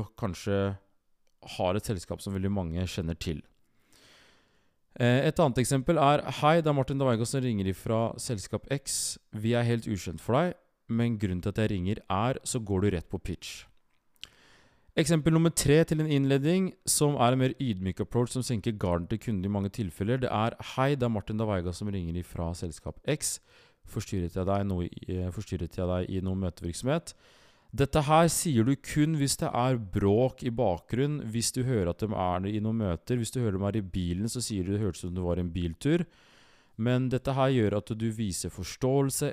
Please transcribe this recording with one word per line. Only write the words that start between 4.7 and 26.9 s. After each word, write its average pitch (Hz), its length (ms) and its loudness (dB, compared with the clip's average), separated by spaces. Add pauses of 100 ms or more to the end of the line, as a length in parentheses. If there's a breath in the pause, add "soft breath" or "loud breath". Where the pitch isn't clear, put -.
Eh, 127 320 4
et 165 160 4
annet 127 160 2
eksempel 139 400 2
er: 143 240 4 (160)
"Hei, 156 200 6
det 151 120 2
er 143 80 2
Martin 139 200 -2
Davaiga 120 280 2
som 131 160 -2
ringer 104 240 0
ifra 110 320 -2 (160)
selskap - 560 -6
X. - 460 -4 (140)
Vi 110 200 0
er 120 160 2
helt 117 200 0
ukjent 95 360 -6
for 120 160 2
deg, 180 160 0 (320)
men 117 320 0
grunnen 92 240 -2
til 101 80 -2
at 113 80 -2
jeg 107 160 0
ringer 92 320 -2
er", 110 360 0
så 120 200 -4
går 95 160 0
du 101 160 4
rett - 160 -8
på 92 80 -4
pitch. - 460 -10 (1300 loud breath)
Eksempel 160 400 4
nummer 165 160 6
tre 147 320 6
til 160 160 0
en 156 80 0
innledning, 143 640 2 (180)
som 147 320 2
er 123 160 4
en 131 60 2
mer 131 180 2
ydmyk 95 460 -2
approach 120 260 0
som 127 160 -4
senker 110 320 -2
garden 87 320 0
til 113 80 -2
kunden 98 300 -2
i - 20 0
mange 101 240 0
tilfeller, 107 480 -2
det 123 80 0
er: 110 240 0 (220)
"Hei, 135 180 2
det 127 80 -2
er 120 80 2
Martin 107 300 -2
Davaiga 95 340 0
som 104 160 -6
ringer 87 240 -4
ifra 85 400 -4
selskap 82 480 -10
X. - 380 -4 (500 soft breath)
Forstyrret 87 480 -4
jeg 90 80 -2
deg 101 220 0
noe 90 180 -2
i, - 40 -10 (180)
eh, 90 260 -2
forstyrret 90 400 -6
jeg 90 160 -2
deg 90 240 -2
i 92 80 -2
noe 92 160 -2
møtevirksomhet?" 95 720 -4 (640 soft breath)